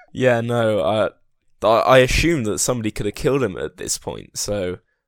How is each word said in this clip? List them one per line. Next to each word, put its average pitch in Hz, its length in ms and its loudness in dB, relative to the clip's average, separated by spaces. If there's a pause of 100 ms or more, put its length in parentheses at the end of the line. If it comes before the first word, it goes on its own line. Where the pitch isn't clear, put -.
(120)
Yeah, 120 300 2
no, 113 400 0
I, 98 280 0 (540)
I, 110 180 4
I 131 180 6
assumed 127 480 2
that 98 100 -2
somebody 117 320 -2
could 104 160 -6
have 104 80 -4
killed 135 300 -2
him 98 120 -4
at 69 220 -10
this - 220 -6
point, - 400 -12
so 92 400 -6 (280)